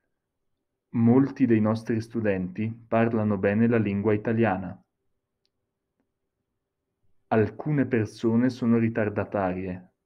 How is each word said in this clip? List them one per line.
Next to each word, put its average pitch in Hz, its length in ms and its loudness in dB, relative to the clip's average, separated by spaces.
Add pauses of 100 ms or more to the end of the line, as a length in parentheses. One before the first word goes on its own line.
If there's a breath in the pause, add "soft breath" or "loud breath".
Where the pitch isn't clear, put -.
(920)
Molti 123 560 2
dei 113 160 2
nostri 110 400 -2
studenti 107 680 -4
parlano 113 680 0
bene 104 280 2
la 117 120 2
lingua 101 340 0
italiana. 104 680 -2 (2500)
Alcune 120 580 0
persone 117 640 0
sono 117 260 0
ritardatarie, 101 1160 -2 (140)